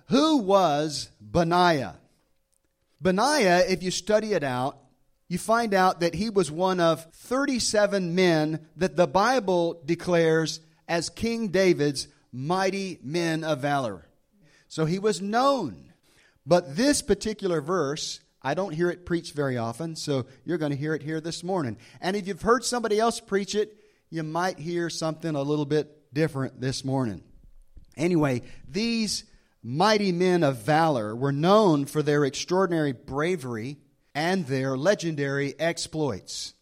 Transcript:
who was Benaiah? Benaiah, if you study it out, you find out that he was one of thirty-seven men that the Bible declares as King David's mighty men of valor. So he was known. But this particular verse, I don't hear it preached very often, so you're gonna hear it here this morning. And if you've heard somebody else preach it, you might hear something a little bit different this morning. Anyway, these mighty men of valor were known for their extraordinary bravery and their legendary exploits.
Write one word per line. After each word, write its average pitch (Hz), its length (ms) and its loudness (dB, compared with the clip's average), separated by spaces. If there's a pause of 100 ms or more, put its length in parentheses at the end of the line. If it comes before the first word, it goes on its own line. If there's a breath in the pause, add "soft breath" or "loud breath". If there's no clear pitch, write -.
who 294 280 4
was 160 720 2 (100)
Benaiah? 165 760 2 (1080)
Benaiah, 185 640 4
if 185 140 0
you 185 80 -4
study 214 440 0
it 156 100 0
out, 127 340 -4 (500)
you 175 120 -4
find 226 340 0
out 185 280 4
that 170 120 2
he 208 160 -4
was 185 220 0
one 180 280 0
of 165 360 2
thirty-seven 208 960 0
men 160 640 2
that 170 200 -4
the 175 120 4
Bible 185 760 2
declares 165 760 2 (280 soft breath)
as 170 220 -2
King 226 380 -4
David's 151 640 2 (240 soft breath)
mighty 185 680 -2
men 160 440 -2
of 151 140 -2
valor. 127 460 -2 (640 soft breath)
So 156 160 -4
he 170 160 0
was 202 220 -2
known. 208 720 0 (520 soft breath)
But 135 300 2
this 277 260 2
particular 196 600 -2
verse, 156 580 -4 (220)
I 139 140 -2
don't 185 180 -4
hear 175 160 0
it - 160 -6
preached 170 280 -4
very 139 220 -2
often, 120 400 -6
so 135 300 -2 (180 loud breath)
you're 165 140 -2
gonna 147 180 -2
hear 151 180 -2
it 139 100 -4
here 156 180 -6
this 165 240 -10
morning. 165 320 -4 (240 loud breath)
And 190 160 -2
if 185 100 -8
you've 190 140 -8
heard 240 240 2
somebody 220 340 -2
else 226 220 0
preach 196 340 -4
it, 208 220 -2 (320 soft breath)
you 160 140 -6
might 175 360 -4
hear 170 300 -4
something 160 440 -4
a 139 100 -2
little 147 220 0
bit 147 480 -4
different 139 460 -2
this 131 240 -4
morning. 131 400 -2 (720)
Anyway, 151 460 0 (260 loud breath)
these 220 560 -4 (400 soft breath)
mighty 190 480 2
men 175 320 2
of 135 140 2
valor 127 580 0
were 139 160 -2
known 151 540 4
for 151 180 -2
their 147 220 2
extraordinary 170 640 0
bravery 135 840 -6 (360)
and 170 340 0
their 135 280 -2
legendary 143 800 -2
exploits. 156 1040 -4